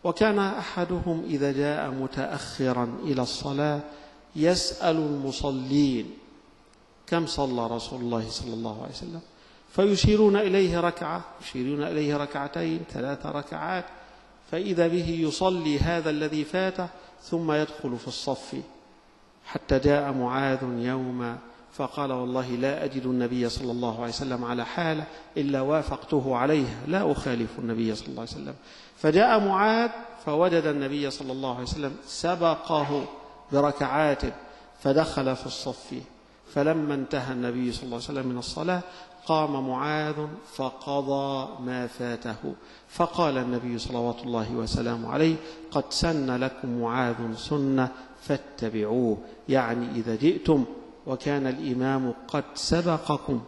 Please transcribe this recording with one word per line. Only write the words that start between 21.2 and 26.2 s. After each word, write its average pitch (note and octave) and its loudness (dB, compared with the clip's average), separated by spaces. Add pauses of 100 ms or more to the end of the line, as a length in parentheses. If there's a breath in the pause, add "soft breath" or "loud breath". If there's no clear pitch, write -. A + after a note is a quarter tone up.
فقال: C3+ -4
"والله B2 -2
لا C3+ 0
أجد C3 -2
النبي B2 2
صلى A#2+ -2
الله A#2+ -2
عليه A#2 -4
وسلم B2+ -4
على A#2+ -2
حالة D#3+ -2 (320 loud breath)
إلا C#3 2
وافقته C#3 0